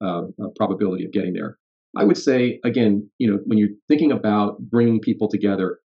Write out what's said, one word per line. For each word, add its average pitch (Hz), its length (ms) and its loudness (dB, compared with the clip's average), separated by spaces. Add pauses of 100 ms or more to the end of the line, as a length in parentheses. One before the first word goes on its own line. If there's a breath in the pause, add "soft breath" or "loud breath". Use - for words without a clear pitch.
uh, 90 220 -6 (180)
uh, 95 140 -8
probability 95 500 -2
of - 60 -10
getting 90 220 -2
there. - 240 -10 (400)
I - 60 0
would - 140 4
say, 123 460 0
again, 110 540 0
you 120 120 2
know, 101 160 0
when 110 120 2
you're 104 120 4 (180)
thinking 151 240 4
about 107 480 -2
bringing 117 400 2
people 107 300 -2
together, 98 600 -2